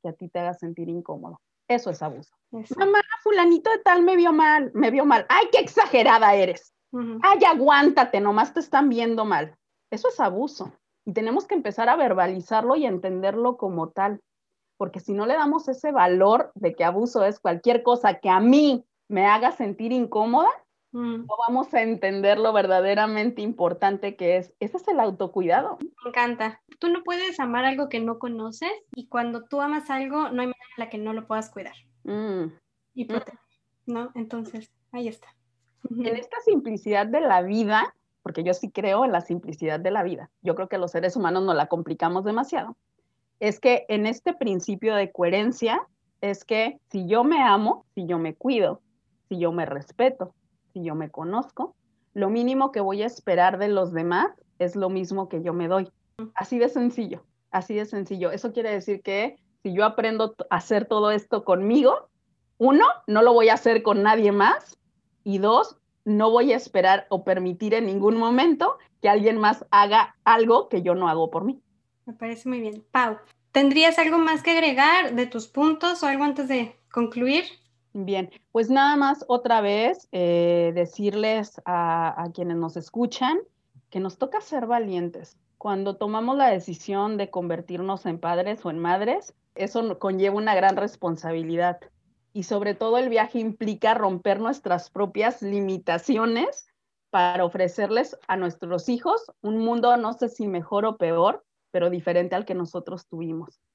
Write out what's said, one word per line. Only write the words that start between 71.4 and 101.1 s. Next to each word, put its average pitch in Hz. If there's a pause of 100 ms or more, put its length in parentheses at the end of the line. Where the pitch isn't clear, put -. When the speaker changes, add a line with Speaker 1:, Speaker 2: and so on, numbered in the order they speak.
Speaker 1:
mí. 269 (440)
Speaker 2:
Me 240
parece 233
muy 247
bien. 214
Pau, 233 (340)
¿tendrías 311
algo 320
más 320
que 330
agregar 311
de 240
tus 233
puntos 320
o 277
algo 277
antes 277
de 247 (160)
concluir? 247 (520)
Speaker 1:
Bien, 190 (220)
pues 226
nada 277
más 277
otra 240
vez, 214
eh, 170
decirles 208
a, 165
a 170
quienes 175
nos 165
escuchan 240 (500)
que 185
nos 185
toca 269
ser 247
valientes. 180 (200)
Cuando 196
tomamos 220
la 269
decisión 196
de 202
convertirnos 180
en 165
padres 180
o 175
en 156
madres, 208 (220)
eso 202
no-, 226
conlleva 196
una 214
gran 190
responsabilidad. 165 (540)
Y 202
sobre 202
todo 226
el 254
viaje 233
implica 220
romper 196
nuestras 180
propias 202
limitaciones 202 (440)
para 180
ofrecerles 202 (100)
a -
nuestros 175
hijos 359 (100)
un 220
mundo, 233
no 226
sé 247
si 233
mejor 196
o 214
peor, 170 (260)